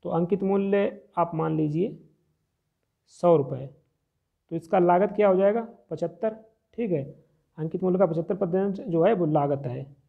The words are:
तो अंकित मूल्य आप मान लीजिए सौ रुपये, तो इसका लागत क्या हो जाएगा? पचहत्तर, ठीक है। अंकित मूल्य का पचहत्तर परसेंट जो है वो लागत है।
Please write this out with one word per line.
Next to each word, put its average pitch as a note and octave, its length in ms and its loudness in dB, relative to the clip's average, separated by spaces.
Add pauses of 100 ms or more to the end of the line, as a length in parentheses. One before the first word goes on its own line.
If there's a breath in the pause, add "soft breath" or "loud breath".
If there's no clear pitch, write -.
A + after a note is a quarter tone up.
तो F3 80 -8
अंकित F3 320 0
मूल्य G3 560 0 (180)
आप E3 160 -2
मान D#3+ 220 -2
लीजिए D#3 420 -2 (1080)
सौ F3 280 4
रुपये, C#3 300 -2 (840)
तो E3 60 -8
इसका F3 220 -2
लागत F3+ 340 4
क्या G#3 160 4
हो F#3 80 4
जाएगा? G3+ 240 2 (300)
पचहत्तर, E3+ 460 -6 (380)
ठीक A3+ 160 -4
है। D3+ 120 -2 (560)
अंकित D#3+ 240 -6
मूल्य F#3 160 0
का G3 80 4
पचहत्तर E3 300 -2
परसेंट F#3+ 460 -2
जो E3+ 200 0
है G3+ 120 4
वो F3+ 140 0
लागत C#3+ 380 0
है। C3 180 -8 (240)